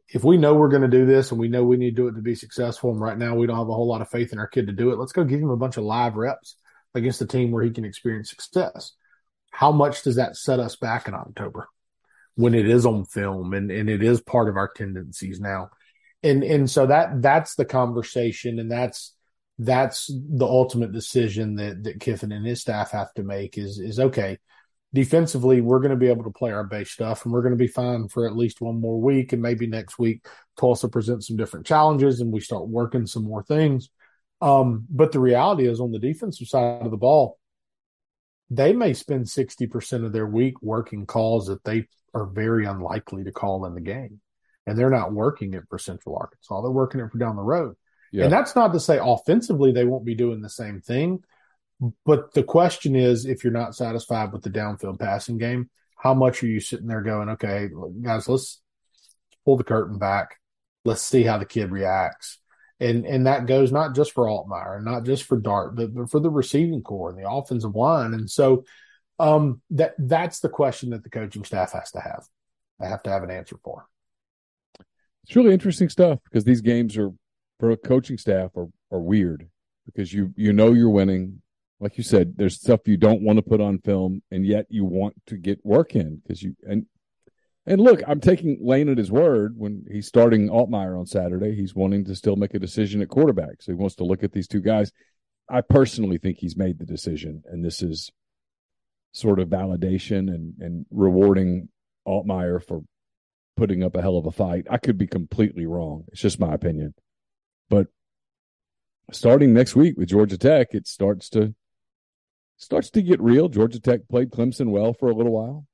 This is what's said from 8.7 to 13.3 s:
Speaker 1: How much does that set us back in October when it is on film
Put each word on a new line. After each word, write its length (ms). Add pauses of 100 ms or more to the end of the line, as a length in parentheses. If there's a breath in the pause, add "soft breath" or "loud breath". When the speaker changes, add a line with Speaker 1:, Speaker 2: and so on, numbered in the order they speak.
Speaker 1:
How 200
much 300
does 140
that 200
set 240
us 160
back 320
in 60
October 540 (640)
when 220
it 120
is 200
on 180
film 480